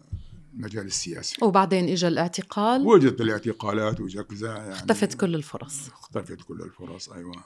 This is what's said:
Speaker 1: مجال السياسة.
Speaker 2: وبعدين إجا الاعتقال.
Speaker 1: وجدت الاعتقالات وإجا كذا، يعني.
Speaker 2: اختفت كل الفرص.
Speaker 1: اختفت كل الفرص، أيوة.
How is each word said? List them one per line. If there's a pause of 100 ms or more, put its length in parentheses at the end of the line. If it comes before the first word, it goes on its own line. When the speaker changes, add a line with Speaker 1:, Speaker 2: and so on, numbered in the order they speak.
(540)
Speaker 1:
مجال
السياسة.
Speaker 2:
وبعدين
إجا
الاعتقال.
Speaker 1:
وجدت
الاعتقالات
وإجا
كذا،
يعني.
Speaker 2:
اختفت
كل
الفرص.
Speaker 1:
اختفت
كل
الفرص،
أيوة. (140)